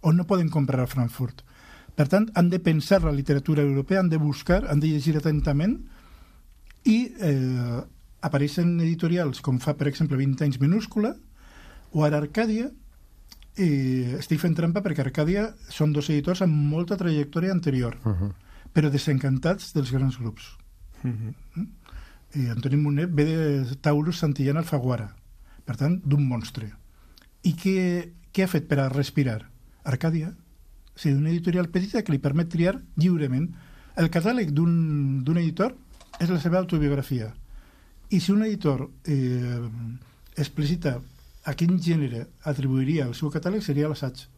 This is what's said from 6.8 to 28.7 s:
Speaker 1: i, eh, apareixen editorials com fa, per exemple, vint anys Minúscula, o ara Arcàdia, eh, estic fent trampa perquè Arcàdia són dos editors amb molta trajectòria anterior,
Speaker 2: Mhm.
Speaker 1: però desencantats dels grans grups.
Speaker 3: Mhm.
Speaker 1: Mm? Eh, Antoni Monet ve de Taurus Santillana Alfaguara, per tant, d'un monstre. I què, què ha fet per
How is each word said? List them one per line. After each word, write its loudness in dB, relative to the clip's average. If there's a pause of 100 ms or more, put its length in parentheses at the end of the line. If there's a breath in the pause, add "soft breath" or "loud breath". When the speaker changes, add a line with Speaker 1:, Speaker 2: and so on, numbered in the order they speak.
Speaker 1:
i, 4
eh, 0 (400)
apareixen 0
editorials 0
com 0
fa, -2
per 0
exemple, 0
vint 2
anys 0
Minúscula, 0 (760 loud breath)
o 2
ara 2
Arcàdia, -2 (880)
eh, 2
estic -2
fent 2
trampa 0
perquè -2
Arcàdia 0 (220)
són 0
dos -2
editors 0
amb 4
molta 0
trajectòria -2
anterior, 0
Speaker 2:
Mhm. 0 (420 loud breath)
Speaker 1:
però 4
desencantats 0
dels 0
grans 0
grups. -10 (460)
Speaker 3:
Mhm. -4 (220)
Speaker 1:
Mm? -6 (680 loud breath)
Eh, -2
Antoni -2
Monet 2
ve 4
de 0
Taurus 2
Santillana 0
Alfaguara, -2 (500 soft breath)
per -8
tant, 0
d'un 4
monstre. -6 (720 soft breath)
I 2
què, 0 (220)
què 2
ha 2
fet -2
per 2